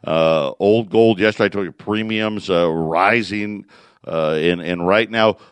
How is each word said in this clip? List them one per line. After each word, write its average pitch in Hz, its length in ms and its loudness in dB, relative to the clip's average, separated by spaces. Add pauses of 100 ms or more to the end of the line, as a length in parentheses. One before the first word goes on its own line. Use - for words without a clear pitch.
Uh, 80 560 0
old 104 320 2
gold, 110 280 4
yesterday 107 280 0
I - 20 2
told 101 180 -4
you, 80 60 -12
premiums, 107 760 -6
uh, 87 220 2
rising, 98 960 -2 (400)
uh, 80 260 -2
and, 85 300 0
and 87 240 -4
right 104 240 2
now, 110 260 2 (160)